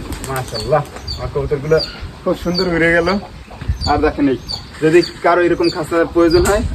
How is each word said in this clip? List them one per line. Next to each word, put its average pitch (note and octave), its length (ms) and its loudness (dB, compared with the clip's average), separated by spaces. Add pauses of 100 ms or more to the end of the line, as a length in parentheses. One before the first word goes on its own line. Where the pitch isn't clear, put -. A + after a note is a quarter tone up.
(260)
মাশাআল্লাহ, A#2+ 560 -2 (340)
আমার B2 180 -6
কবুতরগুলো C#3+ 420 0 (480)
খুব F#3 100 0 (100)
সুন্দর F3+ 240 0
উড়ে E3 240 2
গেল। E3+ 160 2 (760)
আর D3 120 2
দেখেন, D3 300 2
এই B2+ 100 0 (440)
যদি D#3 160 6 (240)
কারো F3 200 4
এরকম E3+ 280 2
খাঁচা E3 340 -2
প্রয়োজন E3+ 400 4
হয়, G3+ 180 2 (120)